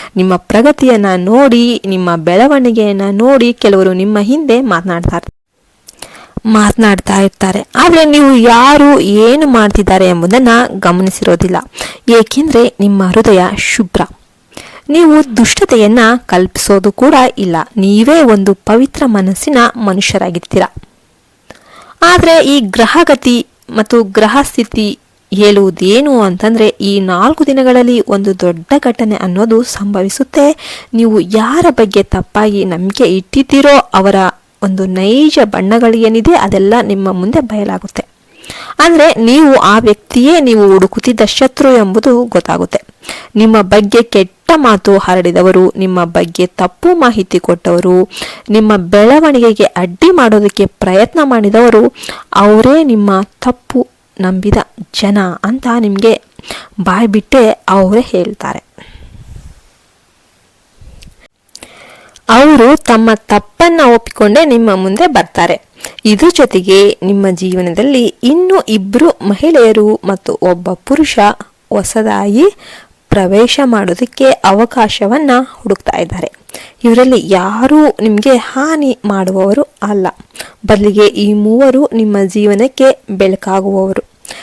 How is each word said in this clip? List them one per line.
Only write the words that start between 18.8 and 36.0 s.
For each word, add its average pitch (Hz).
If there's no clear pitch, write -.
ಮನಸ್ಸಿನ 208
ಮನುಷ್ಯರಾಗಿರ್ತೀರ. 190
ಆದ್ರೆ 339
ಈ 277
ಗ್ರಹಗತಿ 240
ಮತ್ತು 220
ಗ್ರಹಸ್ಥಿತಿ 214
ಹೇಳುವುದೇನು 202
ಅಂತಂದ್ರೆ, 214
ಈ 196
ನಾಲ್ಕು 196
ದಿನಗಳಲ್ಲಿ 247
ಒಂದು 196
ದೊಡ್ಡ 170
ಘಟನೆ 226
ಅನ್ನೋದು 220
ಸಂಭವಿಸುತ್ತೆ. 202
ನೀವು 226
ಯಾರ 226
ಬಗ್ಗೆ 208
ತಪ್ಪಾಗಿ 202
ನಂಬಿಕೆ 185
ಇಟ್ಟಿದ್ದೀರೋ 269
ಅವರ 196
ಒಂದು 190
ನೈಜ 208
ಬಣ್ಣಗಳೇನಿದೆ 226